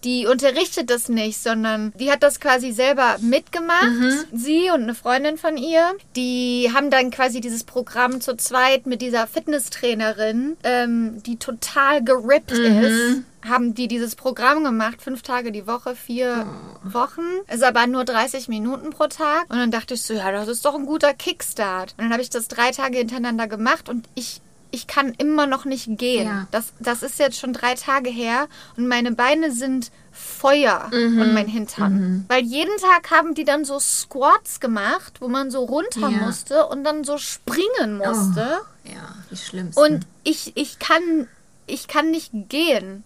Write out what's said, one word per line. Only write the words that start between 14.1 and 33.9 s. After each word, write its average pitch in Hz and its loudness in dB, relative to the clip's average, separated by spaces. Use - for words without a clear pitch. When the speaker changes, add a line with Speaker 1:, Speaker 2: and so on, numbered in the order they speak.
Speaker 1:
Programm 262 2
gemacht, 226 -2
fünf 254 -8
Tage 247 -4
die 202 -10
Woche, 240 -6
vier 240 -4
Speaker 2:
Oh. 196 -10
Speaker 1:
Wochen. 262 -2
Ist 233 2
aber 240 4
nur 254 -2
dreißig 247 -2
Minuten 240 -6
pro 302 -2
Tag. 311 -2
Und 233 -2
dann 240 0
dachte 226 -4
ich 233 -6
so, 220 -6
ja, 196 -2
das 208 -4
ist 233 -6
doch 277 2
ein 285 -4
guter 294 2
Kickstart. 202 -6
Und 214 -6
dann 233 0
habe 233 0
ich 240 -8
das 233 -6
drei 240 0
Tage 262 -4
hintereinander 233 -2
gemacht 226 -2
und 240 -6
ich, - -12
ich - -10
kann 277 -2
immer 302 2
noch 269 -2
nicht 240 -6
gehen. 240 0
Speaker 2:
Ja. 196 -4
Speaker 1:
Das, 226 -2
das 233 -4
ist - -8
jetzt 269 2
schon 254 -6
drei 240 0
Tage 262 -2
her 240 -2
und 240 0
meine 240 2
Beine 285 2
sind 254 -4
Feuer 254 2
Speaker 2:
Mhm. 233 4
Speaker 1:
und 226 6
mein 214 2
Hintern. 214 0
Speaker 2:
Mhm. 185 2
Speaker 1:
Weil 247 4
jeden 311 -2
Tag 359 4
haben 330 4
die 311 -4
dann 294 2
so 277 -6
Squats - 0